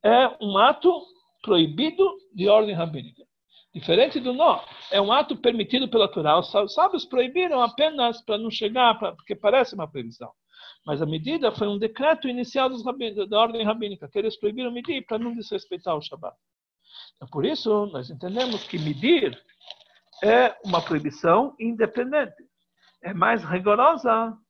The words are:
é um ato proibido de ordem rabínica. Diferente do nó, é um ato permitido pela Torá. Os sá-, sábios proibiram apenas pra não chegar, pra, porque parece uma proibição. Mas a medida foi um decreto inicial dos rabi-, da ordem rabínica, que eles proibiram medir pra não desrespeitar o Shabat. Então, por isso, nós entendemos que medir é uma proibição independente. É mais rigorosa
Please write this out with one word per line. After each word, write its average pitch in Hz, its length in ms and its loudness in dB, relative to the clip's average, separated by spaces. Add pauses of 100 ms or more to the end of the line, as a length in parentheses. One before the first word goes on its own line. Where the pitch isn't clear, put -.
é 240 360 4
um 202 180 -2
ato 294 360 4 (480)
proibido 220 680 0 (260)
de 190 160 -2
ordem 214 260 4
rabínica. 160 480 -8 (500)
Diferente 240 460 2
do 247 140 -4
nó, 294 280 4 (300)
é 196 80 2
um 202 120 2
ato 269 260 2
permitido 240 500 0
pela 220 200 2
Torá. 160 320 2
Os 180 100 -4
sá-, 208 180 0
sábios 359 380 0
proibiram 262 560 0
apenas 240 600 0
pra 208 140 -2
não 226 120 -6
chegar, 226 480 2
pra, 190 160 -6
porque - 220 -10
parece 247 400 2
uma 165 120 -8
proibição. 120 440 -12 (540)
Mas 151 160 -4
a 160 40 0
medida 208 460 -2
foi 208 160 -4
um 202 100 -4
decreto 269 500 -2
inicial 247 420 -2
dos 240 160 -8
rabi-, 226 420 -6
da 208 120 0
ordem 226 240 2
rabínica, 208 440 -4
que 208 100 -6
eles 214 220 -4
proibiram 233 320 -4
medir 254 340 -8
pra 220 140 -6
não 233 160 -6
desrespeitar 190 600 -6
o 151 60 -6
Shabat. - 340 -14 (800)
Então, 123 120 -18
por 147 180 -2
isso, 208 420 0
nós 131 220 -10
entendemos 208 540 -6
que - 160 -10
medir 156 600 0 (840)
é 226 400 4
uma 175 180 0
proibição 170 760 0
independente. 233 840 -2 (600)
É 185 100 -8
mais 196 300 2
rigorosa 226 920 2 (140)